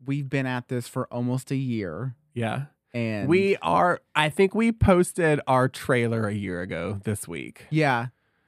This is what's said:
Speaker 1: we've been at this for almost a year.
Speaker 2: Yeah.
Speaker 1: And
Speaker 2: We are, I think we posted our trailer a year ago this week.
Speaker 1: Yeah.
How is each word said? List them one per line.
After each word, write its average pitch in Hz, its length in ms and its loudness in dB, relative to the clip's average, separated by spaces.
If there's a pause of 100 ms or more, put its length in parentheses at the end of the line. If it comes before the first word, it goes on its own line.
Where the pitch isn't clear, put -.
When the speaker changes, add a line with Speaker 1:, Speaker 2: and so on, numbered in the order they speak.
Speaker 1:
we've 139 240 -4
been 139 160 0
at 127 220 -4
this 123 220 -4
for 127 180 -4
almost 123 440 -4
a 143 40 0
year. 117 600 -4 (180)
Speaker 2:
Yeah. 120 300 -4 (300)
Speaker 1:
And 113 360 -4
Speaker 2:
We 190 320 4
are, 170 400 2 (120)
I 156 160 2
think 196 240 2
we 226 200 2
posted 180 760 4
our 131 220 4
trailer 117 580 0
a 101 60 -2
year 95 280 -4
ago 92 440 -6
this 104 240 -4
week. 65 400 -12
Speaker 1:
Yeah. 135 380 0 (400)